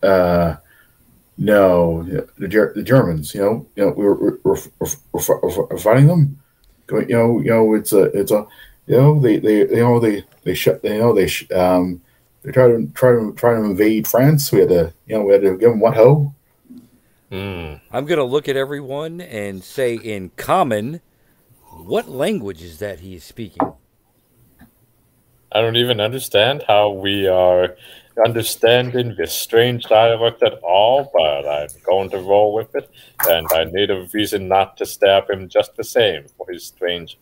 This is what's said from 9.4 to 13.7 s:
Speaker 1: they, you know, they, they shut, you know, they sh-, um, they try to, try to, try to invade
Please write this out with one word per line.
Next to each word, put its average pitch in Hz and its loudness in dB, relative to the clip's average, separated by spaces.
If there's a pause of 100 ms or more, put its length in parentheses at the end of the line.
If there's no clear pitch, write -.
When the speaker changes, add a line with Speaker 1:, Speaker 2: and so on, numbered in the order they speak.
Speaker 1:
they, 107 2
you - 2
know, 120 2
they, 104 -2 (180)
they 92 -4
shut, - -2
you 104 -4
know, 113 2
they 95 2
sh-, - -8
um, 90 0 (420)
they 135 -12
try 127 4
to, 113 2
try 127 2
to, 110 -2
try 117 2
to 110 -2
invade 107 0